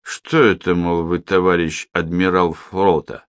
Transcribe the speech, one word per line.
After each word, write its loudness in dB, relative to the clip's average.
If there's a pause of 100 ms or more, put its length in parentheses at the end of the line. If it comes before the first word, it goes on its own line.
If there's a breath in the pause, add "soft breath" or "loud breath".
Что 0
это, 2
мол, -2
вы, -2
товарищ 0
адмирал 0
флота? -2